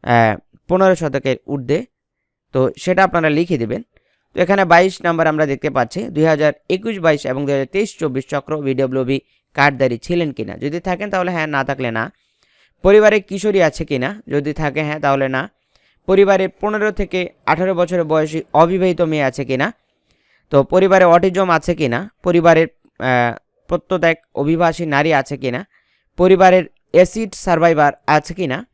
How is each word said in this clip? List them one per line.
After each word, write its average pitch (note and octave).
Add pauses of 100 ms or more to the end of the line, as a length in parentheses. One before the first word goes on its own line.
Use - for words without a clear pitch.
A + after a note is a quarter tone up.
আহ, A#2 (100)
পনেরো F#3
শতকের C3+ (100)
ঊর্ধ্বে, C#3+ (680)
তো C3
সেটা F#3
আপনারা E3+
লিখে E3
দিবেন। A#2 (520)
তো -
এখানে F#3+
বাইশ F3
নাম্বার E3
আমরা D#3
দেখতে C#3
পাচ্ছি, C3
দুই D#3
হাজার D3+ (160)
একুশ G3+
বাইশ D#3
এবং C3+
দুই C#3
হাজার C3+
তেইশ G3+
চব্বিশ C3+
চক্র D3
ভিডব্লিউবি C3 (340)
কার্ডধারী C3+
ছিলেন E3+
কিনা, G#2+
যদি D3
থাকেন F#3+
তাহলে F#3
হ্যাঁ, D#3+
না C#3
থাকলে C3+
না। A2+ (720)
পরিবারে G#3
কিশোরী G3
আছে D#3
কিনা, C#3+
যদি C#3+
থাকে D3
হ্যাঁ D3+
তাহলে C#3
না। C3 (560)
পরিবারে F#3+
পনেরো G#3
থেকে F#3 (160)
আঠারো F3+
বছরের F3
বয়সী D#3 (120)
অবিবাহিত F3
মেয়ে D#3
আছে C3
কিনা, C3+ (760)
তো C#3
পরিবারে F#3
অটিজম F3+
আছে E3
কিনা, D3+ (140)
পরিবারের, E3 (320)
আহ, A#2+ (300)
প্রত্যেক E3+ (180)
অভিবাসী E3
নারী D3+
আছে C#3
কিনা, C3 (520)
পরিবারের F#3 (260)
অ্যাসিড F#3+
সার্ভাইভার E3 (140)
আছে D3+
কিনা E3+